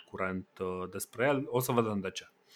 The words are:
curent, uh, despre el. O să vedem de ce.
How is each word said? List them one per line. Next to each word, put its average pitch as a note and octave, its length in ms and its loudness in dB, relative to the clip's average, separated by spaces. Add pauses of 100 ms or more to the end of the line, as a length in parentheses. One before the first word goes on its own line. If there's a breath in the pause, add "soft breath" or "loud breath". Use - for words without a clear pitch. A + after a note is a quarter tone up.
curent, F#2 380 -2 (120)
uh, F#2 320 -4
despre G2 340 -2
el. C#3 240 2
O B2 100 2
să B2+ 120 2
vedem A2 280 4
de F#2 120 -2
ce. - 160 -10 (280 soft breath)